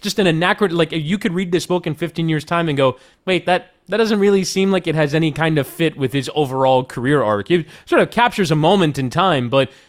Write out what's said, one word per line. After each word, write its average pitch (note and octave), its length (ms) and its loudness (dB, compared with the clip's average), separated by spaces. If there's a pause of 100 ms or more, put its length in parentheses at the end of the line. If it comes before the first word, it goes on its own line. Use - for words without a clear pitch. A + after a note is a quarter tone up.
just G#3 160 -6
an G3 80 2
anachron-, F3+ 460 0
like, E3 200 0
you E3 240 -4
could F#3+ 160 -4
read F3+ 180 -4
this F3 140 -2
book F3+ 220 -4
in D#3 80 -4
fifteen E3 340 -4
years' D#3 160 -2
time E3+ 240 -2
and C#3+ 80 -2
go, C3 220 2 (260)
"Wait, F3+ 220 -2
that, F#3 260 -2 (160)
that G3+ 80 -4
doesn't G#3+ 240 0
really G3 240 4
seem F#3+ 260 0
like F#3 160 0
it D#3+ 80 -2
has D3+ 200 0
any D#3+ 180 0
kind D#3+ 240 0
of C#3 100 0
fit D#3+ 300 -4
with C3+ 160 -4
his C3+ 220 -4
overall C3 500 2
career C3+ 380 0
arc." G#2+ 280 0
It E3+ 140 2 (220)
sort D4 160 2
of D#3 80 0
captures A3 400 0
a D#3 60 2
moment D#3 420 2
in C3 100 -4
time, D3 400 0
but C3+ 220 0 (180)